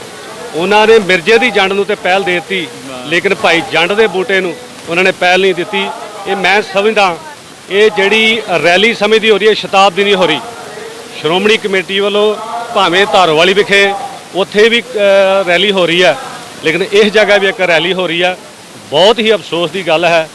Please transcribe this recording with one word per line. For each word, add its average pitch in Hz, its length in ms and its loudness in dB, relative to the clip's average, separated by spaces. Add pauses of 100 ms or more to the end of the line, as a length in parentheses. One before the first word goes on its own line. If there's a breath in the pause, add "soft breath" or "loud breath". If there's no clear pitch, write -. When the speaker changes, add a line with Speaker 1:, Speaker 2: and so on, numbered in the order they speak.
(540)
Speaker 1:
ਉਹਨਾਂ 196 320 2
ਨੇ 226 120 6
ਮਿਰਜ਼ੇ 185 400 2
ਦੀ 247 120 0
ਜੰਡ 190 220 0
ਨੂੰ 196 120 0
ਤੇ 208 100 -4
ਪਹਿਲ 190 280 0
ਦੇ 180 120 -2
ਦਿੱਤੀ, 175 340 -6 (160)
Speaker 2:
ਵਾਹ। 127 220 -14
Speaker 1:
ਲੇਕਿਨ 165 280 -2
ਭਾਈ 170 280 2 (100)
ਜੰਡ 165 200 0
ਦੇ 220 140 2
ਬੂਟੇ 185 340 -2
ਨੂੰ 175 140 -4 (340)
ਉਹਨਾਂ 170 160 0
ਨੇ 190 80 2
ਪਹਿਲ 180 280 2
ਨਹੀਂ 190 140 2
ਦਿੱਤੀ। 196 340 -4 (380)
ਇਹ 196 100 -4
ਮੈਂ 190 260 0
ਸਮਝਦਾ, 196 540 0 (540)
ਇਹ 208 200 2
ਜਿਹੜੀ 220 520 0 (220)
ਰੈਲੀ 190 300 2
ਸਮੇਂ 208 260 0
ਦੀ 220 100 0
ਹੋ 202 80 2
ਰਹੀ 208 100 2
ਹੈ, 214 60 4
ਸ਼ਤਾਬਦੀ 196 500 2
ਨਹੀਂ 202 100 2
ਹੋ 185 120 2
ਰਹੀ। 156 140 -2 (760)
ਸ਼੍ਰੋਮਣੀ 190 380 0
ਕਮੇਟੀ 196 440 -4
ਵੱਲੋਂ 208 360 0 (380)
ਭਾਵੇਂ 190 380 2
ਧਾਰੋਵਾਲੀ 180 420 4
ਵਿਖੇ 196 400 2 (400)
ਉੱਥੇ 196 340 2
ਵੀ, 233 120 0
ਅ, - 40 -6 (640)
ਰੈਲੀ 180 260 2
ਹੋ 185 140 2
ਰਹੀ 175 180 2
ਹੈ, 160 120 4 (480)
ਲੇਕਿਨ 160 180 -2
ਇਸ 202 300 2
ਜਗ੍ਹਾ 208 240 4
ਵੀ 196 120 0
ਇੱਕ 185 120 -4
ਰੈਲੀ 170 320 0
ਹੋ 180 140 -2
ਰਹੀ 170 160 -2
ਹੈ। 180 140 0 (540)
ਬਹੁਤ 190 280 4
ਹੀ 220 160 2
ਅਫਸੋਸ 165 360 -4
ਦੀ 180 160 -6
ਗੱਲ 165 180 2
ਹੈ 165 300 2